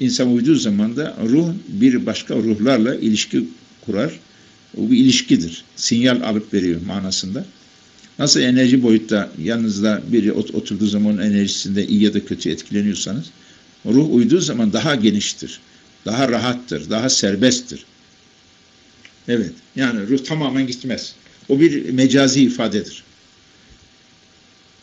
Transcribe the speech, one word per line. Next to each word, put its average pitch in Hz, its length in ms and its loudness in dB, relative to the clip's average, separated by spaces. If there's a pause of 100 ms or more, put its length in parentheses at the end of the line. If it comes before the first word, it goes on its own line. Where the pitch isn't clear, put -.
insan 123 320 0
uyuduğu 123 240 4
zaman 110 400 0
da 151 280 -6
ruh 151 240 2 (200)
bir 113 380 2
başka 113 300 -4
ruhlarla 113 580 0
ilişki 110 500 -2 (360)
kurar. 113 320 -4 (640)
O 107 140 -2
bir 127 80 6
ilişkidir. 120 680 2 (120)
Sinyal 120 460 0
alıp 107 320 -4
veriyor 87 320 0
manasında. 95 580 -6 (720)
Nasıl 143 220 2
enerji 127 420 4
boyutta 107 480 2 (120)
yanınızda 107 600 -2 (100)
biri 107 200 2
ot-, - 220 -4
oturduğu 104 320 -4
zaman 104 280 0
onun 95 80 -4
enerjisinde 101 640 -2
iyi 104 160 2
ya 104 120 2
da 101 100 -2
kötü - 260 -6
etkileniyorsanız, 101 800 -4 (560)
ruh 131 280 2
uyuduğu 123 260 4
zaman 117 320 0
daha 127 220 0
geniştir, 107 640 -2 (460)
daha 123 220 -2
rahattır, 117 640 -4
daha 110 180 -2
serbesttir. 104 760 0 (1400)
Evet, 110 240 -2 (240)
yani 117 320 -2
ruh 131 160 0
tamamen 135 420 -2
gitmez. 123 480 -8 (340)
O 139 120 2
bir 147 300 2
mecazi 131 520 4
ifadedir. 110 640 -2 (1800)